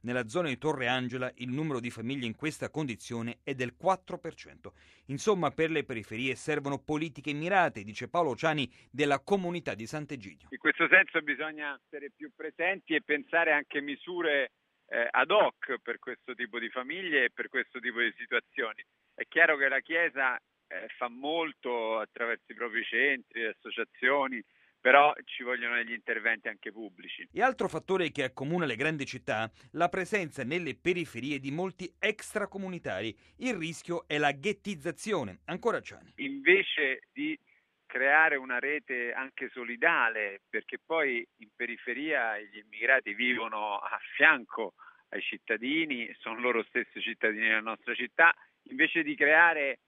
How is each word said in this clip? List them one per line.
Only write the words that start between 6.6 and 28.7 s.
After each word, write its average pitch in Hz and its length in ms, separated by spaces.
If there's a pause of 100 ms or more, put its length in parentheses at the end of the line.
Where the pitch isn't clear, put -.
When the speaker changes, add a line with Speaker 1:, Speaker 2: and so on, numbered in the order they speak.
Speaker 1:
politiche 151 520
mirate, 156 520
dice 107 260
Paolo 160 260
Ciani 151 340 (220)
della 143 300
comunità 175 560
di 113 80
Sant'Egidio. 120 640
Speaker 2:
In - 80
questo 156 320
senso 180 320
bisogna 147 640
essere 143 280
più 151 220
presenti 160 600
e 147 80
pensare 156 500
anche 147 260
misure, 143 760 (340)
eh, 117 240
ad 135 180
hoc 160 540
per 117 160
questo 127 340
tipo 113 240
di 113 120
famiglie 143 560
e 120 60
per 113 160
questo 127 320
tipo 117 220
di 113 160
situazioni. 120 680 (300)
È 113 160
chiaro 160 260
che 139 140
la 131 120
Chiesa, 139 540
eh, - 520 (100)
fa 123 120
molto 123 880
attraverso 117 520
i 113 40
propri 113 280
centri, 123 580
le 110 80
associazioni, 127 960 (360)
però 139 340 (120)
ci - 180
vogliono 120 320
degli 117 160
interventi 110 560
anche 107 240
pubblici. 98 600
Speaker 1:
E 175 100
altro 233 260
fattore 170 440
che 139 120
accomuna 156 420
le 123 100